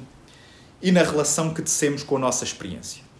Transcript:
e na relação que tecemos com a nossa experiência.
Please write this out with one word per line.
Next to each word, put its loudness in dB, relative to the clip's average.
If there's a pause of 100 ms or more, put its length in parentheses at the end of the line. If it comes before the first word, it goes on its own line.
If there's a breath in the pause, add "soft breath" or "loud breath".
(800 loud breath)
e 2
na 8
relação 0
que -4
tecemos 0
com 0
a -2
nossa 0
experiência. -10 (180)